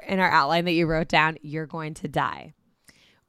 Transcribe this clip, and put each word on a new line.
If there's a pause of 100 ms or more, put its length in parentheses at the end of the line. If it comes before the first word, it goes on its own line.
in
our
outline
that
you
wrote
down,
you're
going
to
die. (760)